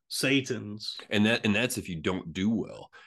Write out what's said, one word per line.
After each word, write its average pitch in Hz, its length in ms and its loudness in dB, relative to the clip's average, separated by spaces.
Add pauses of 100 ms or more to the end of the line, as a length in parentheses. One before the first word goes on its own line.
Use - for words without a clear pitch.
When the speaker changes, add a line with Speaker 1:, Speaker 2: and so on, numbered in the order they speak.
Speaker 1:
Satan's. 117 920 -2 (120)
Speaker 2:
And 104 160 4
that, 117 200 4
and 104 100 4
that's 120 220 0
if 92 120 -6
you 87 60 -4
don't 85 380 -2
do 95 160 0
well. - 420 -4 (160)